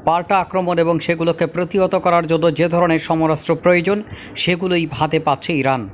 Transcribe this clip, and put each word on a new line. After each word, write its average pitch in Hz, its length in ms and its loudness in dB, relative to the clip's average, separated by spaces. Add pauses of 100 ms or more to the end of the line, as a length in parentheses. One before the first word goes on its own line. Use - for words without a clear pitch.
পাল্টা 175 340 0
আক্রমণ 175 400 -2
এবং 165 220 2
সেগুলোকে 165 460 0
প্রতিহত 180 520 -2
করার 170 280 2
জন্য 160 180 2 (100)
যে 160 140 2
ধরনের 165 380 2
সমরাস্ত্র 160 500 0
প্রয়োজন, 180 420 2 (380)
সেগুলোই 175 560 0
হাতে 151 280 0
পাচ্ছে 151 340 -2
ইরান। 131 280 0 (120)